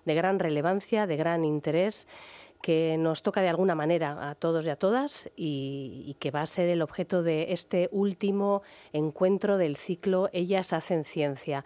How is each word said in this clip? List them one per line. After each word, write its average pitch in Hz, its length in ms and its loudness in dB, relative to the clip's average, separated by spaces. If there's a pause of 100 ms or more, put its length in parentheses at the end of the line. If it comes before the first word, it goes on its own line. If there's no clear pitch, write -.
de 156 120 2
gran 185 220 4
relevancia, 185 720 0
de 160 80 0
gran 165 300 2
interés, 156 640 0 (520)
que 160 360 2
nos 160 240 0
toca 202 200 0
de 185 80 4
alguna 175 260 2
manera 156 520 0
a 147 60 -8
todos 165 320 0
y 160 60 0
a 139 40 -4
todas 247 600 0
y, 139 720 -6
y 143 80 -12
que 143 160 -4
va 147 100 -2
a 156 60 -2
ser 175 220 0
el 170 120 0
objeto 175 400 -2
de 165 300 0
este 180 400 0
último 202 720 0 (280)
encuentro 185 680 2
del 156 160 2
ciclo 185 580 0
Ellas 180 400 0
hacen 160 300 0
ciencia. 143 640 -4